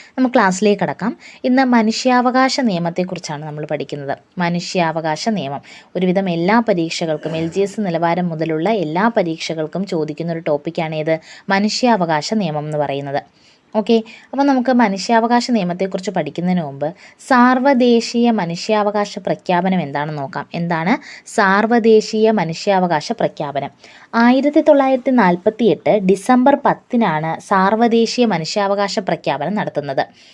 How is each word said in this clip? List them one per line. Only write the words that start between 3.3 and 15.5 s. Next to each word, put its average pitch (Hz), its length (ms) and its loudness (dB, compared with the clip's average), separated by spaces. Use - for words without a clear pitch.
നമ്മൾ 151 260 -8
പഠിക്കുന്നത്. 143 460 -6
മനുഷ്യാവകാശ 170 920 -2
നിയമം 139 320 -4
ഒരുവിധം 185 340 0
എല്ലാ 180 400 2
പരീക്ഷകൾക്കും, 165 680 -2
എൽ 165 100 -2
ജി 165 120 -4
എസ് 196 200 -2
നിലവാരം 175 500 -2
മുതലുള്ള 160 400 -2
എല്ലാ 196 480 0
പരീക്ഷകൾക്കും 165 680 -4
ചോദിക്കുന്ന 160 480 -4
ഒരു 165 160 -6
ടോപ്പിക്കാണ് 160 460 -2
ഏത്? 160 240 -2
മനുഷ്യാവകാശ 196 840 0
നിയമം 151 320 -2
എന്ന് 151 120 -4
പറയുന്നത്. 139 460 -4
ഓക്കെ, 220 200 2
അപ്പോൾ 269 120 -2
നമുക്ക് 262 280 2
മനുഷ്യാവകാശ 233 800 2